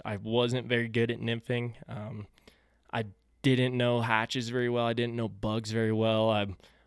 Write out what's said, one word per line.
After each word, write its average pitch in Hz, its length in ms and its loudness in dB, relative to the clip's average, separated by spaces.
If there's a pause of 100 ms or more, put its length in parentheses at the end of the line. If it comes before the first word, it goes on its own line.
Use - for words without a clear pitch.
I 107 120 -4
wasn't 117 500 0
very 117 200 0
good 117 240 2
at 113 80 -6
nymphing. 117 540 -4 (140)
Um, 107 400 -12 (640)
I 117 140 -2 (360)
didn't 127 360 4
know 120 240 2
hatches 113 480 0
very 123 200 0
well. 120 160 0
I 117 80 0
didn't 117 220 -2
know 113 120 -2
bugs 107 440 -4
very 113 200 2
well. 110 380 4
I 104 180 2 (400)